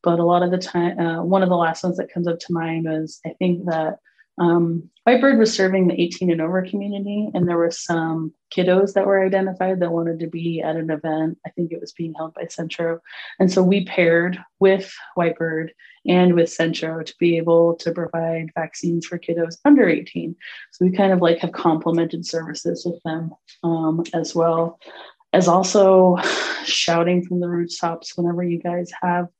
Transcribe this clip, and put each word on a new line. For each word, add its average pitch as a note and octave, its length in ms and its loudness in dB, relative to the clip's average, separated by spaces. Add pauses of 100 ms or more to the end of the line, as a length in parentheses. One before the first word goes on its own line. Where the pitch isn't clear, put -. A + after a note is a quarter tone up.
but E3+ 160 2
a E3+ 60 2
lot F3 180 4
of F3+ 80 0
the F#3 80 0
time, F3 400 -2
uh, E3 240 -2
one F#3 200 2
of F#3 60 2
the F3+ 80 2
last E3 260 0
ones F3+ 140 -2
that - 160 -8
comes F3 160 -4
up E3 100 -2
to - 140 -8
mind E3 340 -4
was, D#3 400 -6
I E3 120 -6
think F3 280 -2
that, D#3+ 320 -2 (400)
um, E3+ 520 0 (180)
Whitebird B3+ 300 4
was A3 160 4
serving F#3+ 340 2
the - 120 0
eighteen F3 300 -2
and E3 120 0
over F3 200 -2
community, G3+ 720 -6
and F3+ 160 0
there E3+ 80 -2
were E3+ 140 0
some E3 640 -4 (200)
kiddos F#3 380 2
that G3 140 0
were G3 180 2
identified F#3+ 560 -2
that E3+ 120 -2
wanted E3 280 -2
to E3+ 60 -6
be E3 340 -6
at D#3 160 -4
an D#3+ 140 -6
event. D#3+ 560 -4
I E3 40 -12
think E3+ 220 -6
it E3 80 -12
was - 120 -16
being E3 220 -8
held D#3+ 200 -10
by - 140 -10
Centro. E3 520 -8 (380)
And F#3 120 4
so F#3 120 4
we F#3 240 2
paired F3 520 2 (200)
with F#3+ 340 2 (240)
Whitebird E3 540 -2 (360)
and F3+ 280 6
with E3+ 160 4
Centro E3 520 -4
to - 160 -12
be E3+ 200 4
able E3+ 380 4
to E3 160 -4
provide E3 600 -4
vaccines E3+ 520 -4
for F3 120 -8
kiddos E3 460 -4
under C#4 240 6
eighteen. E3 480 -4 (360)
So - 120 0
we F#3 80 4
kind F#3+ 200 2
of, F3+ 100 2
like, E3+ 160 2
have E3+ 140 -6
complemented E3 760 -2
services E3 580 -8
with F3 200 -6
them, E3 280 -6 (300)
um, E3 400 0 (100)
as E3 220 -4
well E3 440 0 (540)
as F3+ 160 4
also F#3 680 6
<sighs> - 480 -4
shouting E3+ 600 0
from F3+ 160 -4
the F3 80 -2
rooftops F3 680 -6
whenever E3+ 240 -2
you E3+ 160 -2
guys F3 320 -6 (100)
have F3+ 280 -2 (120)